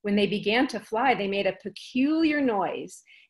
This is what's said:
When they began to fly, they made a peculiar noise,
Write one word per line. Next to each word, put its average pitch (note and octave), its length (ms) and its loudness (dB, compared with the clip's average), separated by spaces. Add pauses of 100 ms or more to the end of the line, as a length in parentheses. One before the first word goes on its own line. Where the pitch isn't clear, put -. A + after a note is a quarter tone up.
When G3+ 140 0
they G3+ 120 4
began G#3 420 0
to A3 100 -6
fly, A#3+ 340 0
they G3 140 -2
made G3 200 0
a F#3 160 -2
peculiar D4 760 0
noise, F3+ 640 -2 (260)